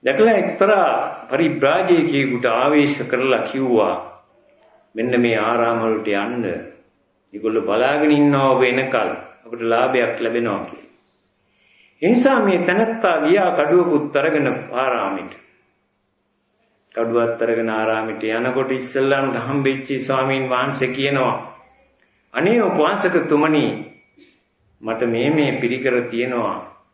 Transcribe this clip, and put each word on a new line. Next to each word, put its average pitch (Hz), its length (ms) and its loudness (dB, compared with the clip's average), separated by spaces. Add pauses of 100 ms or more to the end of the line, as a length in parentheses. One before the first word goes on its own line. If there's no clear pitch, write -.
දැකලා 220 320 4
එක්තරා 190 540 2 (360)
පරිබ්‍රාජකයෙකුට 143 1200 2
ආවේශ 143 580 2
කරලා 123 380 0
කිව්වා, 113 540 0 (1000)
"මෙන්න 120 260 0
මේ 117 160 2
ආරාම 117 440 0
වලට 110 340 -2
යන්න. 113 300 -4 (880)
ඒගොල්ලෝ 110 300 -2
බලාගෙන 143 480 2
ඉන්නවා 143 380 4
ඔබ 127 140 4
එනකල්. 123 460 0 (300)
අපිට 117 220 -12
ලාභයක් 120 560 0
ලැබෙනවා" 113 440 -2
කියලා. - 280 -16 (1120)
ඒ 165 80 2
නිසා 254 300 4
මේ 190 200 2
තැනැත්තා 190 600 0
ගියා 175 320 4
කඩුවකුත් 151 640 2
අරගෙන 147 320 0 (260)
ආරාමෙට. 110 580 -4 (1600)
කඩුවත් 117 460 -2
අරගෙන 113 280 0
ආරාමෙට 110 560 -2
යනකොට 127 460 -2
ඉස්සල්ලාම 135 560 0 (100)
හම්බෙච්ච 135 500 -2 (120)
ස්වාමීන් 135 500 -2
වහන්සේ 131 400 -2
කියනවා, 135 460 0 (960)
"අනේ 196 280 2
උපාසකතුමනි, 156 1040 2 (1160)
මට 113 220 -4
මේ 120 260 0
මේ 147 240 2
පිරිකර 127 480 -2
තියෙනවා. 117 560 -4 (360)